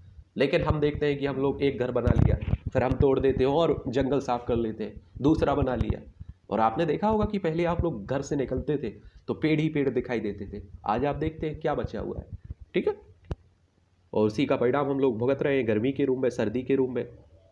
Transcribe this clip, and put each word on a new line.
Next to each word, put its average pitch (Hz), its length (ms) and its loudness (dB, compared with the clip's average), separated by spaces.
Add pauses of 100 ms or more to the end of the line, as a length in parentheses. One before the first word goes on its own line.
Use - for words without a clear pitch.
(360)
लेकिन 147 260 2
हम 156 180 0
देखते 147 260 0
हैं 143 120 0
कि 143 80 -4
हम 139 100 -2
लोग 135 260 0
एक 139 160 0
घर 123 120 -2
बना 120 260 2
लिया, - 220 4 (340)
फिर 123 100 2
हम 131 100 2
तोड़ 131 280 4
देते 131 240 2
हैं 131 60 4
और 160 380 2
जंगल 135 320 0
साफ 123 280 -4
कर 123 80 2
लेते 110 280 -2
हैं, - 160 -12 (200)
दूसरा 151 340 4
बना 127 220 2
लिया। 107 240 -2 (500)
और 104 100 2
आपने 113 260 4
देखा 175 220 0
होगा 214 160 2
कि 208 140 -2
पहले 170 260 0
आप 170 180 0
लोग 123 240 -2
घर 135 160 -2
से 147 140 -4
निकलते 131 400 -2
थे 131 120 -4 (400)
तो 117 60 -2
पेड़ 156 260 2
ही 156 80 2
पेड़ 147 220 0
दिखाई 120 300 -2
देते 101 280 -6
थे, 104 120 -10 (260)
आज 117 180 0
आप 143 120 0
देखते 156 320 -4
हैं 147 120 -8
क्या 147 140 0
बचा 110 260 -6
हुआ 98 180 -6
है, - 80 -12 (480)
ठीक 196 140 0
है। 415 60 -2 (1160)
और 107 140 2
उसी 107 200 0
का 135 100 2
परिणाम 135 340 2
हम 139 100 0
लोग 131 180 2
भुगत 131 240 0
रहे 143 140 2
हैं 123 120 2
गर्मी 113 240 2
के 143 120 0
रूप 131 140 2
में, 131 120 2
सर्दी 120 320 -2
के 135 120 0
रूप 131 160 2
में, 120 160 -4 (460)